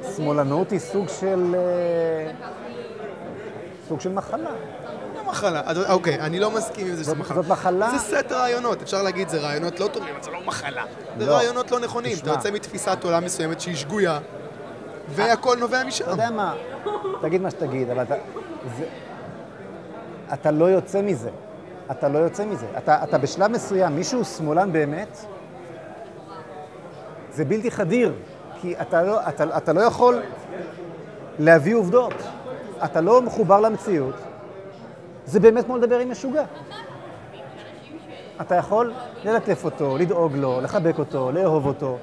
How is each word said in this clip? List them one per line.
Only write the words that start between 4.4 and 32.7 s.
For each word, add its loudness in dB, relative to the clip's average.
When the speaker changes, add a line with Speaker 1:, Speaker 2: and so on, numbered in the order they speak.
Speaker 2:
לא -6
מחלה. 0
אז, 0
אוקיי, 4
אני -2
לא 4
מסכים -4
עם -4
זה -6
Speaker 1:
זאת, 0
Speaker 2:
שזה -4
מחלה. 0
Speaker 1:
זאת -2
מחלה. 2
Speaker 2:
זה 0
סט 0
רעיונות. 0
אפשר -2
להגיד, 0
זה 0
רעיונות -2
לא 2
טובים, -4
אבל -10
זה -10
לא -8
מחלה. -6
זה 0
Speaker 1:
לא. 6
Speaker 2:
רעיונות 4
לא 2
נכונים. -2
Speaker 1:
תשמע. -2
Speaker 2:
אתה 2
יוצא 0
מתפיסת -2
עולם 4
מסוימת -2
שהיא -4
שגויה, 2
והכל 4
נובע 2
משם. -4
Speaker 1:
אתה -2
יודע 0
מה? 0
תגיד 2
מה -2
שתגיד, -2
אבל 0
אתה... 0
זה, -4
אתה 0
לא 4
יוצא 4
מזה. -2
אתה 0
לא 2
יוצא 2
מזה. -4
אתה, 4
אתה 0
בשלב 2
מסוים, 2
מישהו 0
שמאלן 0
באמת, -2
זה -2
בלתי 0
חדיר, 2
כי -4
אתה 4
לא, 2
אתה, 0
אתה 2
לא 6
יכול 6
להביא 10
עובדות. 4